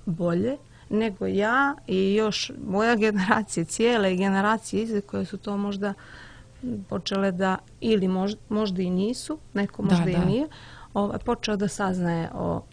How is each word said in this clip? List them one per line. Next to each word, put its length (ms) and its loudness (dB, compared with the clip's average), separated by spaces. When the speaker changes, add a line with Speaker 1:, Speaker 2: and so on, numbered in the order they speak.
Speaker 1:
bolje 520 0
nego 360 0
ja 480 2
i 260 2
još 380 0
moja 320 2
generacija, 680 2
cijele 500 2
generacije 680 2
iza 180 -2
koje 240 -4
su 120 -8
to 200 -6
možda 360 -2
počele 440 0
da, 260 0
ili 260 4
mož-, 280 0
možda 320 0
i 80 0
nisu, 480 -2
neko 300 -2
Speaker 2:
Da, 60 2
Speaker 1:
možda 200 4
i 40 2
Speaker 2:
da. 120 4
Speaker 1:
nije, 220 2
ovaj, 260 0
počeo 360 -2
da 120 2
saznaje 640 0
o 280 -2